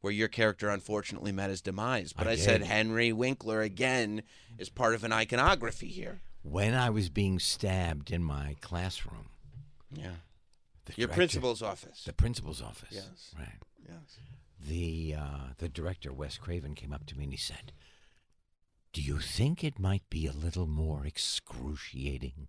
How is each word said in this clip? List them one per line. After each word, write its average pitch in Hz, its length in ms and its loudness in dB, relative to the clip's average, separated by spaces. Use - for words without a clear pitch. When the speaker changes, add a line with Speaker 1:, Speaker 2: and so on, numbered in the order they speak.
Speaker 1:
where 101 100 2
your 107 160 4
character 107 400 4
unfortunately 101 640 -2
met 98 160 0
his 95 140 -4
demise. 101 500 -2
But - 140 -2
Speaker 2:
I 113 60 4
Speaker 1:
I 117 40 4
said 104 220 6
Speaker 2:
did. 98 80 0
Speaker 1:
Henry 110 440 4
Winkler 110 520 2
again 107 600 2
is 92 100 -8
part 113 260 4
of 113 80 -2
an 113 120 2
iconography 120 760 4
here. - 320 -8
Speaker 2:
When 101 320 2
I 123 160 4
was 104 180 2
being 95 300 4
stabbed 87 720 0
in 87 120 0
my 71 380 -2
classroom. - 680 -4
Speaker 1:
Yeah. 139 200 -8
Speaker 2:
The - 120 -12
Speaker 1:
Your 117 100 2
Speaker 2:
director 110 140 -2
Speaker 1:
principal's 131 420 2
office. - 420 -8
Speaker 2:
The - 80 -8
principal's - 480 2
office. - 300 -12
Speaker 1:
Yes. - 480 -14
Speaker 2:
Right. 64 100 -10
Speaker 1:
Yes. 165 300 -18
Speaker 2:
The, 80 560 -2
uh, 71 200 -6
the 85 140 -6
director, 80 420 -6
Wes 71 240 -8
Craven, 73 380 -6
came 71 180 -10
up 73 140 -8
to - 100 -10
me 71 80 -4
and 69 80 -4
he - 60 -6
said, - 340 -8
"Do 80 80 -4
you 71 180 0
think 135 460 2
it 147 140 -2
might 98 320 2
be 78 160 0
a 69 80 -2
little 82 320 0
more 76 400 0
excruciating? 67 1400 -4